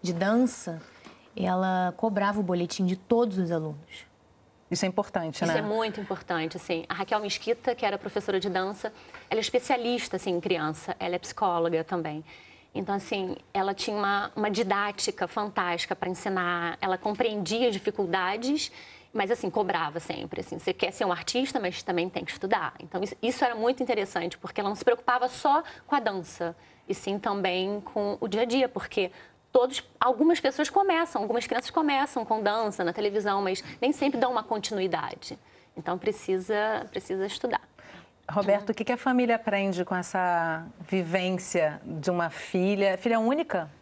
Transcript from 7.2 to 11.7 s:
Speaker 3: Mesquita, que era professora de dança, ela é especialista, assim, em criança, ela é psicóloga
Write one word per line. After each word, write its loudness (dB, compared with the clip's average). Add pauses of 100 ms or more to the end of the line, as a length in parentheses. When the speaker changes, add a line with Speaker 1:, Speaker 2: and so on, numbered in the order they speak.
Speaker 3:
Mesquita, -2
que -4
era 0
professora -2
de -4
dança, -4 (400)
ela 2
é 0
especialista, 0
assim, -2
em 0
criança, -2
ela -4
é -4
psicóloga 0